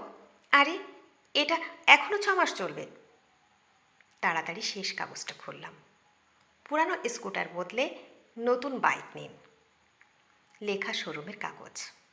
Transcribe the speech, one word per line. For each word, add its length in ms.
"আরে, 260
এটা 240
এখনো 320
ছ 100
মাস 260
চলবে।" 320
তাড়াতাড়ি 420
শেষ 300
কাগজটা 460
খুললাম। 340
পুরানো 440
স্কুটার 460
বদলে 440
নতুন 400
বাইক 380
নিন, 160
লেখা 300
শোরুমের 440
কাগজ। 540